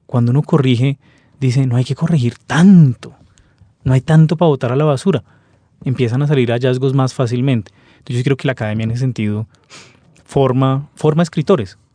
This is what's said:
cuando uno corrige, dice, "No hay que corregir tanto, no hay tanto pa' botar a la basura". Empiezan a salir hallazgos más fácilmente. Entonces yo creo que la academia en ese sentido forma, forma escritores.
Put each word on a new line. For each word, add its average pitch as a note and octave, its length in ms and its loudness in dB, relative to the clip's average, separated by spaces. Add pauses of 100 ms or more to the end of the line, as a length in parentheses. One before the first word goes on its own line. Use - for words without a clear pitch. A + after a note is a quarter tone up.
cuando A#2+ 260 -2
uno D3 120 0
corrige, C3 560 0 (400)
dice, C3 260 0
"No A#2+ 120 -2
hay B2+ 60 2
que C3 120 -6
corregir D3 400 -2 (100)
tanto, D#3+ 680 4 (720)
no C3 100 0
hay C3 80 0
tanto D#3+ 360 2
pa' F3 80 0
botar C3+ 260 0
a B2+ 40 -2
la D3 100 0
basura". D3 380 -2 (600)
Empiezan B2+ 400 -2
a D3 40 0
salir C3 220 0
hallazgos B2+ 460 -2
más C3 180 0
fácilmente. B2 580 -2 (280)
Entonces - 180 -8
yo B2 60 -2
creo C3 140 -2
que - 100 -6
la C3 60 -2
academia A2 320 -6
en A2+ 60 -4
ese A#2+ 100 -6
sentido A2 460 -4 (800)
forma, C3+ 680 0
forma D3+ 280 0
escritores. D#3 540 -2 (180)